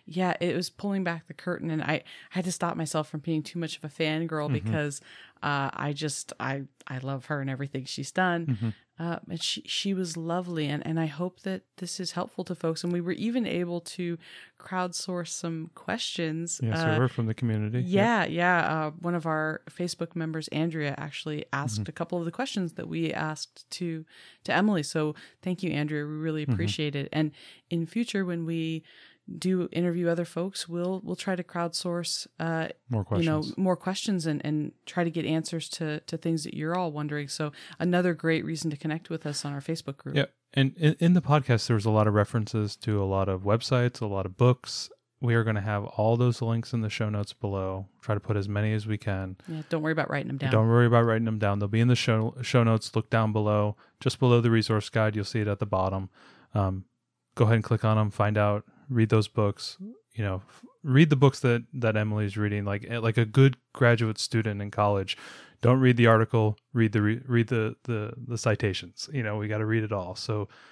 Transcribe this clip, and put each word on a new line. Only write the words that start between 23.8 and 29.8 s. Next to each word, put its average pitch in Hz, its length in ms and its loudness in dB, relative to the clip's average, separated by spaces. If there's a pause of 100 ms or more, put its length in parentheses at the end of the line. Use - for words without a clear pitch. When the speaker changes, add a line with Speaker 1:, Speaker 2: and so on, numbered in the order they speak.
Speaker 1:
to - 100 -4
Emily. 185 280 4
So 151 320 -2 (280)
thank 180 200 -4
you, 175 100 -2
Andrea. 147 340 -2
We 151 80 -8
really 156 300 -4
Speaker 2:
Mm-hmm. 139 80 0
Speaker 1:
appreciate 127 440 -2
it. 139 160 -6
And 156 200 0 (360)
in 165 160 -2
future, 208 400 -2
when 170 220 -4
we 160 360 -4 (560)
do 185 340 0
interview 170 360 0